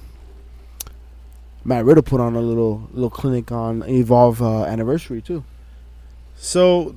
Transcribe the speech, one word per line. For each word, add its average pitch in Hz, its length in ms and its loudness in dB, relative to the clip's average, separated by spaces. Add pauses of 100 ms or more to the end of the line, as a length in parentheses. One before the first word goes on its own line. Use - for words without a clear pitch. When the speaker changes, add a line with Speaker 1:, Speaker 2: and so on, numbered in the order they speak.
(1600)
Speaker 1:
Matt 120 200 -2
Riddle 147 180 6
put 131 180 0
on 117 140 -2
a 117 60 -2
little, 113 520 -2
little 123 180 -4
clinic 127 400 -6
on 113 380 -6
Evolve, 120 540 4
uh, 110 220 -2
anniversary 113 580 -6
too. 165 220 -8 (920)
Speaker 2:
So 180 600 2